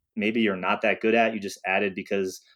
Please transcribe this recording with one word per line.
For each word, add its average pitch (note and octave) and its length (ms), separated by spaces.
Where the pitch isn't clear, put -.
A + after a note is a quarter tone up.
maybe A2+ 260
you're G2+ 140
not F#2 260
that G2 200
good A2+ 140
at, A2+ 180
you G#2+ 60
just G2 260
added F#2+ 300
because F#2+ 460